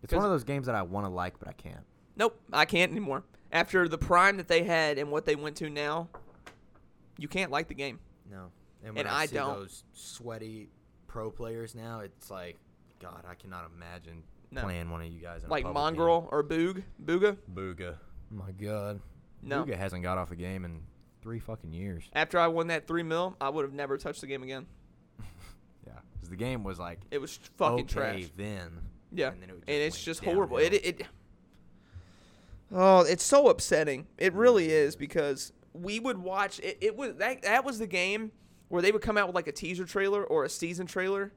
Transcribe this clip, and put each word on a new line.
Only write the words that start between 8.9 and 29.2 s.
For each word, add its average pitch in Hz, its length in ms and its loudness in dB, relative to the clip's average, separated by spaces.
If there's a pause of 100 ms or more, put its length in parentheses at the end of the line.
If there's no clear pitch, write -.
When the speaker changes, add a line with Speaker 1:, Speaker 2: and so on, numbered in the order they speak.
Speaker 1:
when 139 100 -2
Speaker 2:
And - 80 -6
Speaker 1:
I 147 80 0
Speaker 2:
I 156 40 -2
Speaker 1:
see 143 100 -6
Speaker 2:
don't. 139 240 -2
Speaker 1:
those - 320 -16
sweaty 110 760 -14 (380)
pro 110 240 -8
players 113 440 -8
now, 113 260 -10
it's 98 300 -16
like, 90 280 -12 (400)
God, 87 280 -18
I 90 80 -16
cannot 87 400 -14
imagine 85 500 -18 (260)
Speaker 2:
No. 127 120 -6
Speaker 1:
playing 87 280 -4
one 85 120 -6
of 82 60 -10
you 85 120 -14
guys 85 240 -12
in - 40 -12
a - 20 -4
Speaker 2:
Like 151 140 0
Speaker 1:
public - 160 -6
Speaker 2:
Mongrel 165 420 4
Speaker 1:
game. 165 100 -12
Speaker 2:
or 147 120 2
Boog? 170 380 -2 (200)
Booga? 185 340 2 (160)
Speaker 1:
Booga. 90 460 -8
Oh - 360 -18
my 95 180 -10
God. 104 480 -6 (420)
Speaker 2:
No. 135 220 -4
Speaker 1:
Booga 120 120 -4
hasn't 90 260 -4
got 90 160 -2
off 90 140 -6
a 85 40 -10
game 92 280 -6
in 82 180 -10 (400)
three 113 160 -10
fucking 110 340 -12
years. 87 420 -8
Speaker 2:
After 160 260 2
I 165 80 6
won 165 200 2
that 160 200 -2
three 170 160 0
mil, 170 360 0
I 135 100 0
would 147 140 0
have 139 100 -6
never 139 220 -2
touched 143 260 -8
the 143 40 -12
game 135 160 -6
again. 131 240 -10 (520)
Speaker 1:
<laughs> - 680 -18
Yeah. 55 60 -20 (280)
'Cause 85 100 -14
the 90 60 -10
game 117 280 -4
was, 92 160 -6
like, 87 200 -10 (120)
Speaker 2:
It 143 60 -2
was 151 180 -8 (220)
fucking 123 260 4
Speaker 1:
okay - 20 -10
Speaker 2:
trash. 101 500 -2
Speaker 1:
then. 92 520 -8 (240)
Speaker 2:
Yeah. 135 180 0